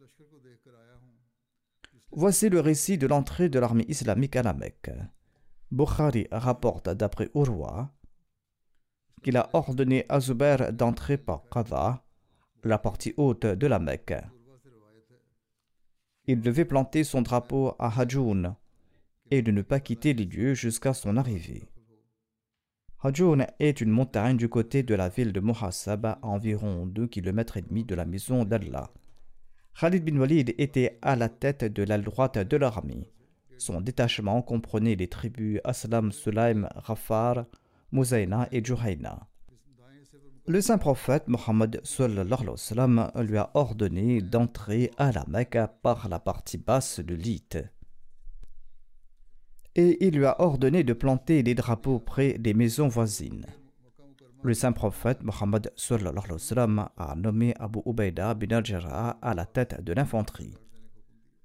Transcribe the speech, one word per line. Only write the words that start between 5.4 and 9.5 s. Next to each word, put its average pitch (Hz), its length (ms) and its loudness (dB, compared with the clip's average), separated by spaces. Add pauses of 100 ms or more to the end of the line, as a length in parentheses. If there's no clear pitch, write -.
Bukhari 139 600 0
rapporte 120 580 -2
d'après 101 460 -2
Urwa 123 580 -2 (1300)
qu'il 123 140 2
a 120 160 2